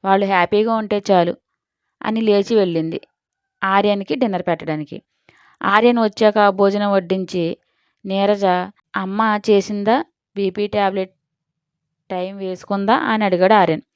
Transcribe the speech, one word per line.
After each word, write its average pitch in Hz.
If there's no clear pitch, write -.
వాళ్ళు 196
హ్యాపీగా 208
ఉంటే 208
చాలు 175
అని 220
లేచి 208
వెళ్ళింది 165
ఆర్యన్కి 202
డిన్నర్ 214
పెట్టడానికి. 156
ఆర్యన్ 226
వచ్చాక 214
భోజనం 202
వడ్డించి, 185
నీరజ, 196
"అమ్మ 196
చేసిందా? 208
బీపీ 196
టాబ్లెట్ 196
టైమ్ 185
వేసుకుందా?" 196
అని 220
అడిగాడు 185
ఆర్యన్. 165